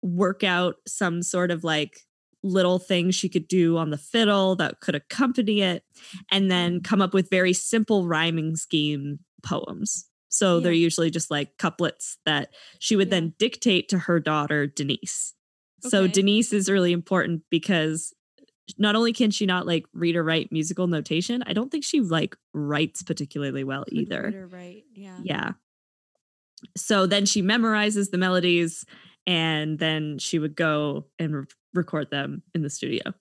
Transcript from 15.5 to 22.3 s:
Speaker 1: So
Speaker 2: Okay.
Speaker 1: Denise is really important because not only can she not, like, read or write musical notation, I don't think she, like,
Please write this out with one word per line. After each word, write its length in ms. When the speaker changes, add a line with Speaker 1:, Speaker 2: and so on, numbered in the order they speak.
Speaker 1:
So 220
Speaker 2:
Okay. 100
Speaker 1:
Denise 400
is 160
really 220
important 580
because 640
not 180
only 180
can 180
she 160
not, 180
like, 280
read 220
or 80
write 280
musical 360
notation, 600
I 60
don't 180
think 120
she, 180
like, 340